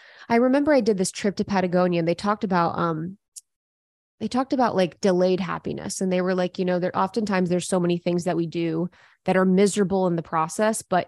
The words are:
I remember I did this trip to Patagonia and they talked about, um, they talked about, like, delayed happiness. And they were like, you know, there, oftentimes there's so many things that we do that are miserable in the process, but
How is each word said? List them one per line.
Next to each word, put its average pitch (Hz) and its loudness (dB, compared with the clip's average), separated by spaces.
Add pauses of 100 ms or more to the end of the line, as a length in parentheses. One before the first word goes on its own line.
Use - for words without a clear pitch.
(280)
I 233 2
remember 269 4
I 269 4
did 208 0
this 185 -2
trip - -4
to 208 -2
Patagonia 180 2
and 165 0
they 170 2
talked 208 -2
about, 180 2
um, 170 -4 (1040)
they 214 -2
talked 254 -2
about, 247 2
like, 185 0
delayed 185 2
happiness. - -8
And 190 -2
they 180 0
were 185 -2
like, 180 -2
you 190 -2
know, 180 0
there, 180 -4
oftentimes 190 0
there's 175 -2
so 185 0
many 175 0
things 175 -2
that 170 -2
we 170 -2
do 165 -4 (360)
that 185 2
are 185 4
miserable 190 2
in 175 0
the 165 -2
process, 175 -2
but - -2